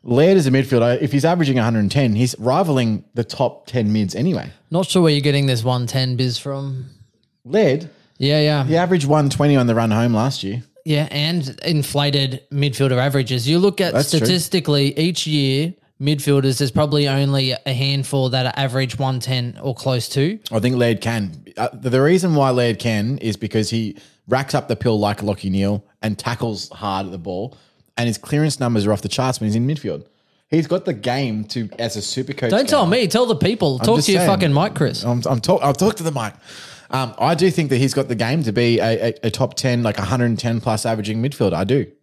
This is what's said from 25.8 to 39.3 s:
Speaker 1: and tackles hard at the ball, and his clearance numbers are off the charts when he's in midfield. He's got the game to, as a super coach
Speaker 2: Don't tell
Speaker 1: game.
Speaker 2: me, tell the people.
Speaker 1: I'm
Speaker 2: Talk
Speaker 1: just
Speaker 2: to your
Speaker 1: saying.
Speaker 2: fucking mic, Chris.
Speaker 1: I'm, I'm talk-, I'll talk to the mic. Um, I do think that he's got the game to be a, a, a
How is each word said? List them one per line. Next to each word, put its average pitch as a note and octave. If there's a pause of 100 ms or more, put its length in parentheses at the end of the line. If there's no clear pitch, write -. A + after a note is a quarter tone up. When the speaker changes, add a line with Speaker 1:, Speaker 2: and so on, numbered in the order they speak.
Speaker 1:
and G#2+
tackles A#2
hard G2
at F2
the F#2+
ball, F#2+ (400)
and A#2+
his A2
clearance D3
numbers A#2
are G#2+
off G2+
the G2+
charts B2+
when A2
he's G#2
in A#2+
midfield. A2 (420)
He's D#3
got F3+
the E3
game A#2
to, A2+ (100)
as A2+
a G2+
super -
coach B2
Speaker 2:
Don't B3
tell C#4
Speaker 1:
game. E3+
Speaker 2:
me, A#3
tell B3
the G#3+
people. E3+
Speaker 1:
I'm -
Speaker 2:
Talk A3
Speaker 1:
just D3
Speaker 2:
to G3+
your F3+
Speaker 1:
saying. F3+
Speaker 2:
fucking F#3
mic, F3
Chris. C3
Speaker 1:
I'm, A#2+
I'm A#2+
talk-, -
I'll C#3+
talk G#3
to E3+
the D#3+
mic. A2+ (580)
Um, B2+
I D3+
do F3
think D3+
that C3
he's C3
got C3+
the B2
game A#2+
to A2
be A#2
a, A2+
a, A2+ (100)
a A2+